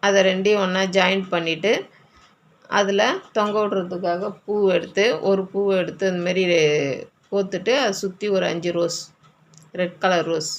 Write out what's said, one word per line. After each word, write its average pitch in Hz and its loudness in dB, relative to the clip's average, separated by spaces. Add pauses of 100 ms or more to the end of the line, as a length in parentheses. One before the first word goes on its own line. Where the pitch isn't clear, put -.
அதை 202 4
ரெண்டையும் 190 2
ஒண்ணா 185 0
ஜாயின் 190 2
பண்ணிட்டு 170 -2 (960)
அதுல 196 2 (300)
தொங்க 208 0
விடுறதுக்காக 190 -2
பூ - -8 (160)
எடுத்து 180 0 (160)
ஒரு 190 2
பூவை 196 -2
எடுத்து 180 -4
இந்த 180 -2
மாதிரி 180 0 (800)
கோத்துட்டு 196 -2
அதை 254 0
சுத்தி 196 -6
ஒரு 190 0
அஞ்சு 170 -2
ரோஸ், 170 -2 (760)
ரெட் 175 -4
கலர் 175 2
ரோஸ் 165 -4